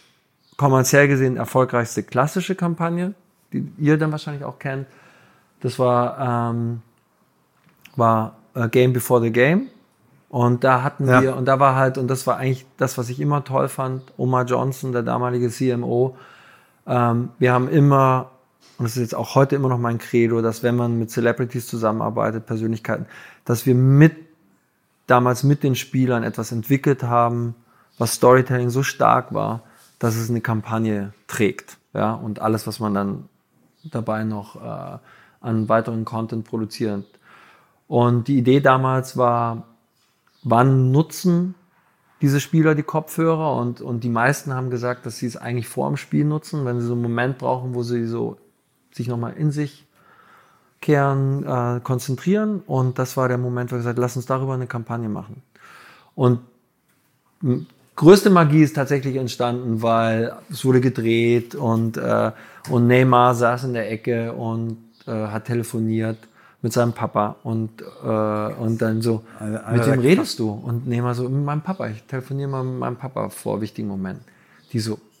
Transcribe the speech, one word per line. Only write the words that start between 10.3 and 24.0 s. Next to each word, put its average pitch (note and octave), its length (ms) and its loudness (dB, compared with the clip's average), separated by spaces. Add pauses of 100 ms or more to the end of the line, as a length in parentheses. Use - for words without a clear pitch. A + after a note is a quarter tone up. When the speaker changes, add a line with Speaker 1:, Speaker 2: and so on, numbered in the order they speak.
Speaker 1:
da B2+ 180 4
hatten C#3 260 -2
Speaker 2:
Ja. B2+ 140 6
Speaker 1:
wir, C3 140 0
und C3 100 -4
da C3+ 140 2
war C3+ 160 4
halt, C3 240 2
und B2+ 80 -2
das B2+ 180 -4
war A#2 120 0
eigentlich C3 280 -2 (120)
das, C3+ 200 -2
was A#2+ 120 -6
ich B2+ 100 -8
immer D3 240 0
toll C3+ 260 -2
fand, C3 480 -8
Omar B2+ 280 0
Johnson, B2+ 460 -2
der A#2+ 120 -2
damalige A#2+ 480 -2
C C3 180 -2
M A#2+ 140 -2
O, B2 340 0 (720)
ähm, A#2+ 500 0
wir B2 160 4
haben B2+ 160 0
immer, C3+ 600 4 (480)
und A#2+ 60 -2
das A2+ 120 -4
ist B2 40 0
jetzt A2+ 140 -4
auch A#2+ 200 -4
heute C#3 200 4
immer C3+ 140 0
noch B2 80 0
mein A#2 220 0
Credo, A#2 420 2
dass A2+ 220 -2
wenn A#2+ 120 2
man A#2 220 0
mit A2+ 140 -4
Celebrities A#2 560 -2
zusammenarbeitet, A2 800 -2
Persönlichkeiten, A2 580 -4 (400)
dass A#2+ 200 -2
wir B2+ 100 4
mit, C#3 400 6 (920)